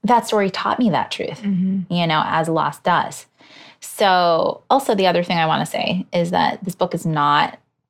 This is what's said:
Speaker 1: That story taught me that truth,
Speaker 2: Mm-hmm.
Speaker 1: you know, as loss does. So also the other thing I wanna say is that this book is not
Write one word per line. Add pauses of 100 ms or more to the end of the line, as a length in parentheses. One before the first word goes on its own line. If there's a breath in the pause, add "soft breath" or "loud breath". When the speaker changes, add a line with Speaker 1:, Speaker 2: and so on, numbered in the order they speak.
Speaker 1:
That
story
taught
me
that
truth,
Speaker 2:
Mm-hmm.
Speaker 1:
you
know,
as
loss
does. (540 loud breath)
So
also
the
other
thing
I
wanna
say
is
that
this
book
is
not (320)